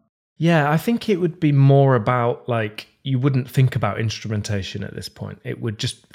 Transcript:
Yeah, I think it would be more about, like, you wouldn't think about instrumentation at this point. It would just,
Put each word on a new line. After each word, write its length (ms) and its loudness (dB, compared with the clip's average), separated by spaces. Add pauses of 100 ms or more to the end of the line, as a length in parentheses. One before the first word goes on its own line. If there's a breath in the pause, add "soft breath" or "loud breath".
(360)
Yeah, 340 2
I 60 2
think 320 -2
it 80 2
would 220 -2
be 140 2
more 420 6
about, 540 0
like, 400 -4 (160)
you 140 -2
wouldn't 300 0
think 280 2
about 240 -2
instrumentation 840 -6
at 120 -12
this 140 -12
point. 360 -14
It 160 -10
would 180 -6
just, 360 -8